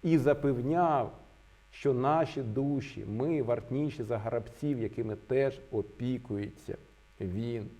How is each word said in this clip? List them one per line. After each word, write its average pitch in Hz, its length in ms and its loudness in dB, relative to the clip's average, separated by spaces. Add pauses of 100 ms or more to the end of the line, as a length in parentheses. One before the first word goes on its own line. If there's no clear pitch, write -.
І 165 160 6
запевняв, 143 920 2 (580)
що - 240 0
наші 143 480 2
душі, 131 680 -2
ми 135 340 0
вартніші 123 600 -2
за 113 160 -2
грабців, 117 640 -2
якими 107 340 -2
теж 135 440 0 (120)
опікується 110 1040 -4 (440)
Він. 107 480 -4 (120)